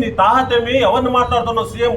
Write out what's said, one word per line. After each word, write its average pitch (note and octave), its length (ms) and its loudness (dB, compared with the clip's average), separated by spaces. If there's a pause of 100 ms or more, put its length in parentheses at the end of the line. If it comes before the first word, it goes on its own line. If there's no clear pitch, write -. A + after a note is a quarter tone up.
నీ A3 60 -4 (100)
తాహత B3 400 2
ఏమి, A#3 160 0 (140)
ఎవరిని B3+ 300 0
మాట్లాడుతున్నావు A#3 520 -2
సీఎం A#3 240 -2